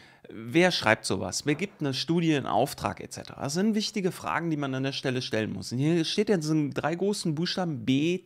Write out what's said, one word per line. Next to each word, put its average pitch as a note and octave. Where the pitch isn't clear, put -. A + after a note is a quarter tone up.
wer A#2+
schreibt A2
sowas, F#2+
wer D3
gibt F#3+
eine C#3
Studie E3
in C3+
Auftrag G#2
et -
cetera. -
Das C#3
sind G3+
wichtige G3+
Fragen, D#3+
die D3+
man C3+
an C3
der C#3
Stelle B2+
stellen A2
muss. G2
Und A#2
hier D#3
steht G#3
jetzt E3
in D3+
drei C#3+
großen F#3+
Buchstaben E3
B D3+